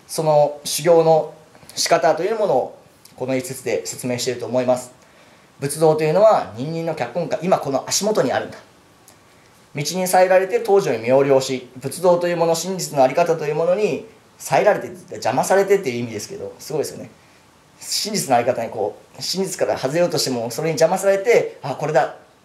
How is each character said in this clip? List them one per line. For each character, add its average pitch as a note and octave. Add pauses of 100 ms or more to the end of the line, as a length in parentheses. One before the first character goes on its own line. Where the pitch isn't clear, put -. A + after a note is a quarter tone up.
そ -
の D3
修 -
行 E3
の D#3+ (420)
仕 -
方 E3
と D#3+
い G3+
う A3+
も G#3
の D#3
を - (380)
こ C3
の C3
一 B2+
節 C3
で A2
説 -
明 B2
し -
て B2+
い -
る A#2
と A2+
思 A#2+
い B2
ま B2
す。 - (680)
仏 C#3
道 D#3
と D#3
い D#3
う D#3
の F#3
は G#3
人 C#3+
人 E3
の D#3+
脚 -
本 E3
下、 -
今 E3+
こ C#3+
の C3+
足 -
元 A3
に B2
あ -
る -
ん -
だ。 - (1200)
道 D3
に F3
遮 F#3
ら F#3
れ F#3+
て A#3
当 G3
如 D3+
に A#2
見 A2+
下 C#3
ろ C3+
し、 C3
仏 C3
道 C3+
と F3
い F3
う E3+
も E3
の、 E3
真 F3+
実 D3+
の C3+
あ C3
り C#3
方 -
と D3
い D3
う D3+
も E3
の F3+
に F#3+ (340)
遮 D#3
ら G3+
れ -
て、 B2
邪 -
魔 C#3+
さ -
れ G3
て G3+
っ F#3
て C3+
い A#2+
う -
意 A#2+
味 A2+
で G#2
す -
け -
ど、 -
す -
ご D3+
い -
で -
す -
よ -
ね。 - (680)
真 -
実 D3+
の A#2+
あ -
り A#2+
方 A#2+
に A2
こ G#2+ (200)
う、 B2+
真 F#3
実 E3+
か B2
ら -
外 C3+
れ E3
よ F3
う -
と D3+
し -
て C3+
も、 A#2+
そ D3+
れ D#3+
に -
邪 D#3
魔 F#3
さ F#3+
れ G3
て、 G3+
あ、 C#3
こ D3+
れ D#3
だ。 D3+ (300)